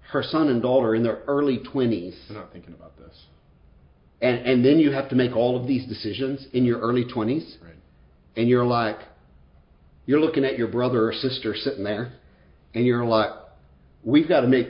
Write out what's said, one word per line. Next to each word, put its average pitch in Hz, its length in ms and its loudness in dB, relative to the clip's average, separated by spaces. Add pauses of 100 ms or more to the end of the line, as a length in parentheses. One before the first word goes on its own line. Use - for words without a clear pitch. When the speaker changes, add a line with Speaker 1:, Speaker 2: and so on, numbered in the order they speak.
(120)
Speaker 1:
Her 135 100 -2
son 156 280 0
and 120 120 2
daughter 123 320 2
in 113 80 2
their 117 260 -2
early 143 320 0
twenties. 107 540 -4 (140)
Speaker 2:
They're 107 100 -16
not 90 140 -18
thinking 87 220 -20
about - 240 -20
this. - 180 -20 (1040)
Speaker 1:
And, 120 240 2
and 127 200 4
then 151 140 6
you 143 120 4
have 135 180 -4
to 123 60 -4
make 127 180 2
all 123 260 0
of 123 60 -6
these 135 220 -2
decisions 120 640 -8
in 123 140 2
your 117 160 0
early 120 240 0
twenties. 127 580 -4
Speaker 2:
Right. 82 100 -20 (640)
Speaker 1:
And 117 140 0
you're 123 160 4
like, 117 320 0 (1080)
you're 143 140 2
looking 156 240 2
at 131 140 -2
your 113 100 -2
brother 120 400 0
or 110 60 -4
sister 123 420 -4
sitting 101 300 -6
there, 107 260 -6 (600)
and 117 120 0
you're 120 200 2
like, 110 240 2 (760)
"We've 147 240 4
gotta 143 200 4
make 127 220 2